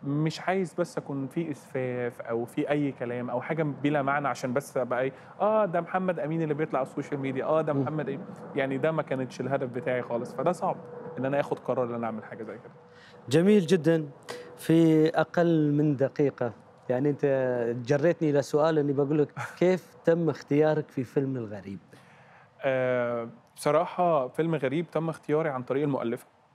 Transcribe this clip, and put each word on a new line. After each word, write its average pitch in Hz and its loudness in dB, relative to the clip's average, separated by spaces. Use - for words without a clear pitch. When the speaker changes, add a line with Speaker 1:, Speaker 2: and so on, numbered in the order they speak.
Speaker 1:
مش 147 -2
عايز 185 -2
بس 175 -2
أكون 139 -6
في 160 -4
إسفاف 123 -6
أو 117 -2
في 139 -2
أي 147 0
كلام 123 -6
أو 123 -2
حاجة 156 -4
بلا 143 0
معنى 139 0
عشان 123 -4
بس 139 -2
أبقى 123 0
إيه، 135 -2
آه، 214 2
ده 175 0
محمد 185 -2
أمين 156 -2
اللي 151 0
بيطلع 151 -2
على 135 -2
السوشيال 143 -6
ميديا، 131 -4
آه، 156 2
ده 156 -2
Speaker 2:
مم. 139 2
Speaker 1:
محمد 151 -4
إيه. 139 -6
يعني 135 -2
ده 156 2
ما 156 -2
كانتش 131 -6
الهدف 135 -2
بتاعي 123 -4
خالص، 120 -6
فده 151 0
صعب 175 -2
إن 127 -4
أنا 139 0
آخد 143 -2
قرار 127 -2
إن 120 -6
أنا 117 -4
أعمل 110 -8
حاجة 110 -14
زي 107 -12
كده. - -20
Speaker 2:
جميل 175 6
جدًا. 160 2
في 160 6
أقل 160 2
من 147 2
دقيقة، 131 0
يعني 131 2
أنت 143 -2
جريتني 151 2
إلى 139 4
سؤال 151 2
إني 143 2
بقول 143 2
لك 143 4
Speaker 1:
<laughs> - -16
Speaker 2:
كيف 180 2
تم 165 4
اختيارك 151 2
في 131 -6
فيلم 135 -2
الغريب؟ 101 -10
Speaker 1:
آه، 123 0
بصراحة 160 2
فيلم 160 -2
غريب 143 -2
تم 160 -2
اختياري 156 -2
عن 127 -6
طريق 131 -2
المؤلفة 127 -2